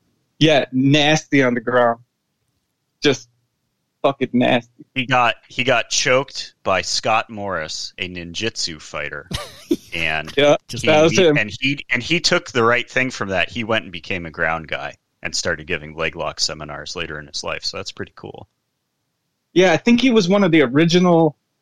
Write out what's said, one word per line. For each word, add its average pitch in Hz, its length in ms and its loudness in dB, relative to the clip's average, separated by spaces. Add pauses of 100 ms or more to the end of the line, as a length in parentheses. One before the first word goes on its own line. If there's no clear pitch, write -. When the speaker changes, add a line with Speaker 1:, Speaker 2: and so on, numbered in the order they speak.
(380)
Speaker 1:
yeah, 151 340 4
nasty 143 680 2
on 123 120 2
the 120 60 -2
ground, 120 400 2 (1000)
just - 280 0 (760)
fucking 131 300 -2
nasty. 123 520 0 (100)
Speaker 2:
He 127 120 -4
got, 123 300 2 (100)
he - 160 -6
got 120 280 0
choked - 640 -2 (100)
by 92 180 2
Scott - 480 -2
Morris, 98 680 -8
a 92 100 -6
ninjutsu 87 720 -8
fighter, 73 480 -10 (320)
Speaker 3:
<laughs> - 340 -6
Speaker 2:
and 78 420 -4
Speaker 1:
Yeah, 147 200 4 (120)
Speaker 3:
Just - 160 -10
Speaker 2:
he, 156 60 2
Speaker 1:
that 156 120 6
was 165 100 4
Speaker 2:
he, 196 120 4
Speaker 1:
him. 151 120 4
Speaker 2:
and 107 140 -2 (100)
he, 139 180 -4 (100)
and 123 140 -2
he 160 160 -2
took 175 320 0
the 120 140 2
right 120 260 2
thing 127 200 -2
from 110 180 -8
that. 90 200 0
He - 140 -8
went 110 220 -2
and 92 80 -16
became 85 340 -8
a 80 40 -12
ground 80 380 -4
guy 71 280 -8 (260)
and 85 120 -10
started 78 320 -4
giving 78 280 -8
leg 80 220 -4
lock 73 240 -6
seminars 76 560 -8
later 80 220 -8
in 73 100 -16
his - 160 -12
life. 80 200 -10
So - 120 -8
that's 98 160 -12
pretty - 240 -14
cool. - 320 -18 (1040)
Speaker 1:
Yeah, 180 180 6
I 160 40 4
think 240 240 4
he 254 100 4
was 220 180 4
one 202 140 4
of 185 80 4
the 156 120 6
original 165 720 4 (260)